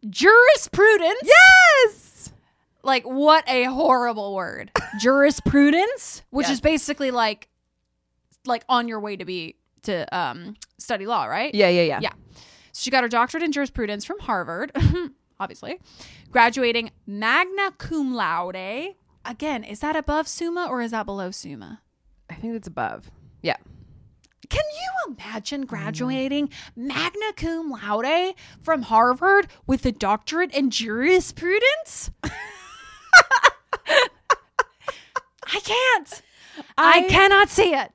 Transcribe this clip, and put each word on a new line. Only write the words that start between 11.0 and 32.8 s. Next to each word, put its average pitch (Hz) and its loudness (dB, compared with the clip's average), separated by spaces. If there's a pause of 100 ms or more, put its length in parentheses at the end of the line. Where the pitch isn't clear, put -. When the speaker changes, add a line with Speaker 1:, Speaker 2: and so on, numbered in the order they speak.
Speaker 1:
law, 208 -4
right? 202 -6
Speaker 2:
Yeah, 202 4
yeah, 175 2
yeah. 151 -2
Speaker 1:
Yeah. - -6 (640)
She - -10
got 254 0
her 233 -4
doctorate 240 -2
in 320 -2
jurisprudence 240 -6
from 392 -10
Harvard, 190 -6 (340)
<laughs> - -20
obviously. 226 -12 (520)
Graduating 233 0 (140)
magna 349 -2
cum 285 -6
laude. 190 -6 (300)
Again, 247 -8
is - -12
that 311 -4
above 302 -4
summa 339 -6
or 247 -6
is 233 -6
that 220 -6
below 196 -10
summa? 143 -16 (480)
Speaker 2:
I 165 -16
think 226 -10
that's 220 -12
above. 123 -8 (300)
Yeah. 165 -4 (920)
Speaker 1:
Can 587 -2 (100)
you 679 -8
imagine 220 -12
Speaker 2:
I - -8
know. 262 -12
Speaker 1:
graduating 262 -6 (280)
magna 349 -4
cum 330 -6
laude 254 -4 (260)
from 311 -2
Harvard 254 2 (200)
with 262 0
a 254 0
doctorate 240 -2
in 277 0
jurisprudence? 370 -2
<laughs> - -18 (3250)